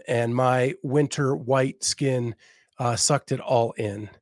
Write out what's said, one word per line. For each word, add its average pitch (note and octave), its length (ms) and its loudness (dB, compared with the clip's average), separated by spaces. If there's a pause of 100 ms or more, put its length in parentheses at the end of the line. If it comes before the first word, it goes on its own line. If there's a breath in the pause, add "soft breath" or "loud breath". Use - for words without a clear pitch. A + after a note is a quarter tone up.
and A#2 280 0
my B2+ 480 2
winter C#3+ 520 0
white C3+ 480 -2
skin, B2+ 520 -2 (440 soft breath)
uh, A#2+ 180 -2
sucked - 360 0
it C3 80 -4
all A#2+ 320 2
in. G#2 360 -6 (140)